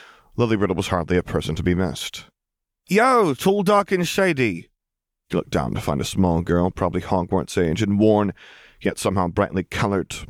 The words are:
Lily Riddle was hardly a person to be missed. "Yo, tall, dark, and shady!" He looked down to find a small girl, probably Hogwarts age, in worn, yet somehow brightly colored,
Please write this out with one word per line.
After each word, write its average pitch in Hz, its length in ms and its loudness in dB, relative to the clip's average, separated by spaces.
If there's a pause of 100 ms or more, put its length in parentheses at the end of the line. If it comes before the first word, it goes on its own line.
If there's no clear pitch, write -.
(360)
Lily 113 200 2
Riddle 92 200 0
was 92 120 -2
hardly 90 280 0
a 85 60 2
person - 320 -4
to 90 80 -4
be 90 120 2
missed. - 520 -4 (600)
"Yo, 220 460 2
tall, 196 300 0
dark, 202 280 2
and 175 160 0
shady!" 131 600 0 (640)
He 90 80 -2
looked - 100 -4
down 65 240 -2
to - 80 -4
find 69 220 -2
a - 20 -4
small 87 380 2
girl, 87 280 2
probably 90 300 -2
Hogwarts 90 560 -2
age, 90 260 0
in 101 140 0
worn, 104 380 2 (480)
yet 92 160 -4
somehow 95 300 0
brightly 95 360 -2
colored, 98 460 -2 (200)